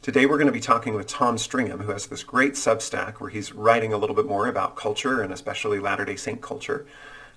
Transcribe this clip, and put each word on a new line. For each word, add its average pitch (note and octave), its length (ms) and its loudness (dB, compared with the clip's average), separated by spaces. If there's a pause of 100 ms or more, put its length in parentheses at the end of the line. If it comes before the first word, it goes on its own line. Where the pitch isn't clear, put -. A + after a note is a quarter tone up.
Today, C3+ 240 4
we're C#3+ 140 4
gonna C#3+ 120 6
be A#2 80 -2
talking A2+ 360 2
with F#2+ 100 -4
Tom A#2+ 320 0
Stringham, A2+ 440 -4
who G2+ 100 -4
has - 160 -6
this - 160 -10
great C3 300 2
Substack - 680 -2
where F#2+ 100 -10
he's G#2 240 -8
writing A2 400 4
a G#2 40 0
little G#2 180 0
bit G#2+ 100 4
more G#2 220 0
about G2 280 -2
culture, A#2 460 0
and F#2+ 100 -4
especially G2+ 460 -2
Latter-day G2+ 380 -2
Saint - 260 -8
culture. - 460 -6 (500)